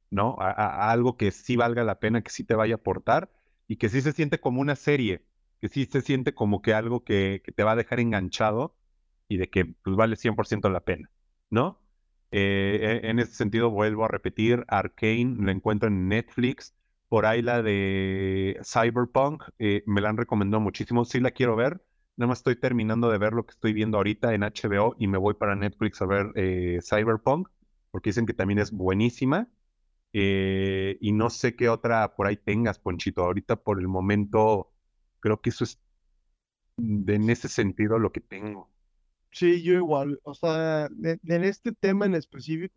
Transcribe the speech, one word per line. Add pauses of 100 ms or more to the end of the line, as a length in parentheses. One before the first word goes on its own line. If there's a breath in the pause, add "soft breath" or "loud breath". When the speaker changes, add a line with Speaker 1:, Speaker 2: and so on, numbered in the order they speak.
(100)
Speaker 1:
¿no?
A,
a,
a
algo
que
sí
valga
la
pena,
que
sí
te
vaya
a
aportar (360)
y
que
sí
se
siente
como
una
serie, (360)
que
sí
se
siente
como
que
algo
que,
que
te
va
a
dejar
enganchado (520)
y
de
que,
pues,
vale
cien
por
ciento
la
pena, (400)
¿no? (500)
Eh,
e-,
en
ese
sentido,
vuelvo
a
repetir,
Arcane,
la
encuentran
en
Netflix. (340)
Por
ahí
la
de
Cyberpunk, (140)
eh,
me
la
han
recomendado
muchísimo,
sí
la
quiero
ver. (340)
Nada
más
estoy
terminando
de
ver
lo
que
estoy
viendo
ahorita
en
H
B
O
y
me
voy
para
Netflix
a
ver,
eh,
Cyberpunk, (420)
porque
dicen
que
también
es
buenísima. (640)
Eh,
y
no
sé
qué
otra
por
ahí
tengas,
Ponchito.
Ahorita
por
el
momento (480)
creo
que
eso
es (960)
de,
en
ese
sentido
lo
que
tengo. (600)
Speaker 2:
Sí,
yo
igual.
O
sea,
de,
de
en
este
tema
en
específico